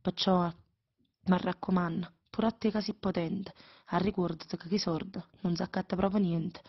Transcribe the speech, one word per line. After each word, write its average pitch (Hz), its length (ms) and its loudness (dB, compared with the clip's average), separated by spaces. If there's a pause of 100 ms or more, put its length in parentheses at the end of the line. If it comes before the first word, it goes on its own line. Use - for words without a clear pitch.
Perciò, 175 520 2 (720)
ma 185 100 6
raccomanno, 180 760 0 (180)
pure - 160 0
a 226 60 4
te - 180 0
che 214 100 0
sei 208 140 -4
potente, 180 580 -2 (340)
a - 120 0
riguardo 180 460 0
che - 240 -8
chi 190 100 0
sorda 180 460 -2 (160)
non 175 140 0
si 165 80 -2
accatta 185 340 -4
proprio 196 240 2
niente 170 480 0